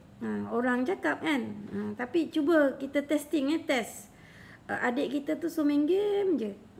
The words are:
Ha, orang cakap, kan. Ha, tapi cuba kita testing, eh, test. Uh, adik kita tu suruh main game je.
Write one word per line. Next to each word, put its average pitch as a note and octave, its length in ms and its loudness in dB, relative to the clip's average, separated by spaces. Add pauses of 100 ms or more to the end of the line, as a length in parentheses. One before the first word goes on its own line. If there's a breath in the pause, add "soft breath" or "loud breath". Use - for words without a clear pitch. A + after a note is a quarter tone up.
(200)
Ha, G#3 320 -4
orang B3 320 2
cakap, D#4 400 -2
kan. D4 180 0 (300)
Ha, G3+ 60 -6 (180)
tapi B3+ 320 0
cuba D4 480 4
kita C#4 320 -4
testing, D4 480 0
eh, D#4+ 80 -4
test. - 480 -2 (560 loud breath)
Uh, - 160 -4
adik B3 320 0
kita D4 240 -2
tu E4+ 80 -2
suruh D4+ 240 2
main D4 160 4
game G4+ 480 2
je. G#3+ 160 -2 (280)